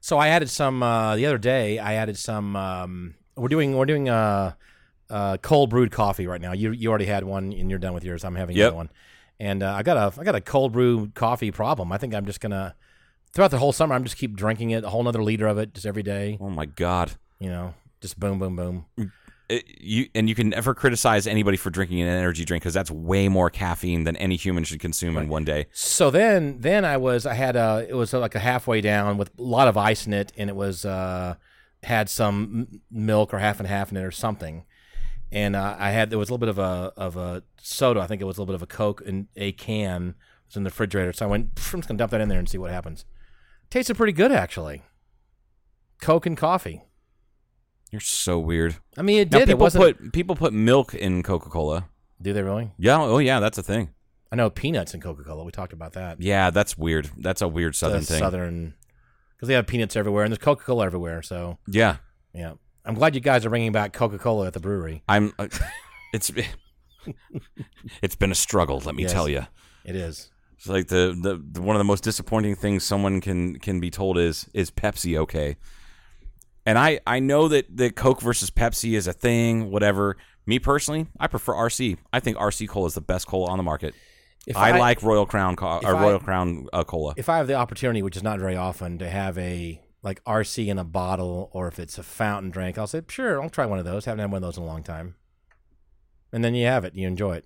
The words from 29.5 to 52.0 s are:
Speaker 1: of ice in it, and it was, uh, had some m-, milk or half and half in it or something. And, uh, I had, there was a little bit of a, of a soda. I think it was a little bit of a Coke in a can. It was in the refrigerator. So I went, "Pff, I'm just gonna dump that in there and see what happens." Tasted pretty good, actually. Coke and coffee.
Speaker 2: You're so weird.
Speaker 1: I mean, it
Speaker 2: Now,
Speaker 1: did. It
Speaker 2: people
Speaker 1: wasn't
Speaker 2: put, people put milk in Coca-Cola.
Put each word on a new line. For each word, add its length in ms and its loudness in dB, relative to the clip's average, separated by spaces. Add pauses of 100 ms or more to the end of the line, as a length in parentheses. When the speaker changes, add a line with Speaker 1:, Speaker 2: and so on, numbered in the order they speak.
Speaker 1:
of 80 4
ice 280 2
in 100 -4
it, 220 -2
and 140 -4
it 60 -8
was, 280 -4
uh, 520 -4 (480)
had 260 0
some 640 0
m-, 80 -20 (100)
milk 420 2
or 60 -2
half 220 0
and 80 -6
half 240 -2
in 40 -6
it 60 -4
or 80 -6
something. 540 -6 (680)
And, 240 0
uh, 220 -2
I 120 -2
had, 200 0
there 80 -2
was 100 -2
a 40 -4
little 140 -4
bit 20 0
of 100 -2
a, 380 -2
of 200 -6
a 260 -6 (180)
soda. 400 2
I 60 -4
think 160 -6
it 40 -6
was 120 -6
a 20 -8
little 120 -4
bit 20 -2
of 80 -6
a 40 -12
Coke 380 -2
in 320 -6
a 160 -4
can. 580 -4
It 40 -12 (340)
was 80 -12
in 60 -4
the 80 -4
refrigerator. 420 -2
So 140 -4
I 20 -2
went, 280 0
"Pff, 180 -6
I'm 60 -4
just 80 -10
gonna 100 -4
dump 140 0
that 80 0
in 80 0
there 100 4
and 100 2
see 100 -2
what 120 -6
happens." 340 -8 (640)
Tasted 280 -2
pretty 160 4
good, 180 6
actually. 520 -2 (1160)
Coke 260 4
and 100 0
coffee. 480 0 (1080)
Speaker 2:
You're 100 -10
so 380 0
weird. 380 0 (200)
Speaker 1:
I 60 -6
mean, 180 4
it 120 4
Speaker 2:
Now, 60 10
Speaker 1:
did. 100 8
It 40 8
Speaker 2:
people 120 6
Speaker 1:
wasn't 340 8
Speaker 2:
put, 140 -10
people 240 0
put 160 2
milk 420 6
in 280 0
Coca-Cola. 640 -2 (340)